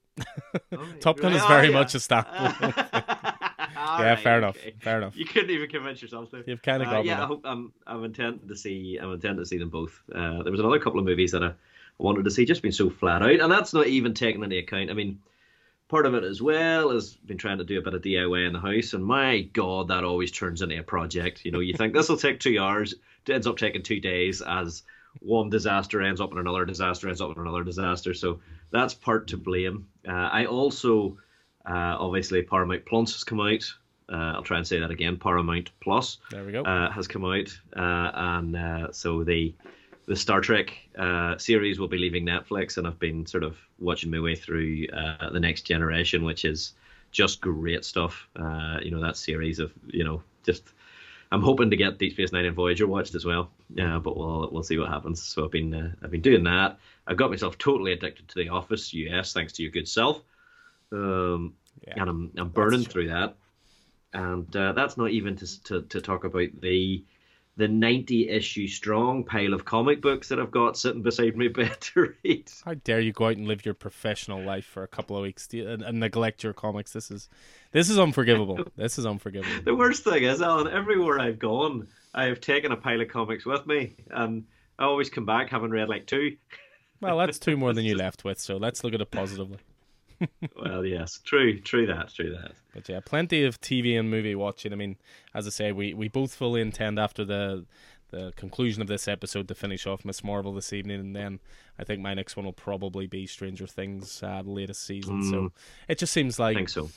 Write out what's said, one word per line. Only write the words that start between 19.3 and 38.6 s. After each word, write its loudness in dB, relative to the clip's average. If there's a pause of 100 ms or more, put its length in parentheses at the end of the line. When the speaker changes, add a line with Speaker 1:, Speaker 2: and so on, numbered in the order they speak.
Speaker 2:
God, 0
that 0
always 0
turns -4
into -4
a -8
project. -4
You -4
know, -2
you 0
think, 0
"This 4
will 4
take 2
two 4
hours," 0
it -8
ends 2
up -2
taking -2
two -2
days, 0
as -4 (380)
one 2
disaster 2
ends 0
up -4
in -8
another 0
disaster, -2
ends -4
up -6
in -8
another -4
disaster. -2
So -4 (300)
that's 2
part -2
to -6
blame. -4 (200)
Uh, -6
I 0
also, 2 (500)
uh, -2
obviously, 0
Paramount 0
Plus 2
has -6
come -4
out. 2 (440)
Uh, -4
I'll -6
try 0
and -2
say 2
that -2
again. -2
Paramount 0 (100)
Plus, 0 (100)
Speaker 1:
There -10
we -10
go. -4
Speaker 2:
uh, 2
has -6
come -6
out, 0 (260)
uh, 0
and, -2
uh, -4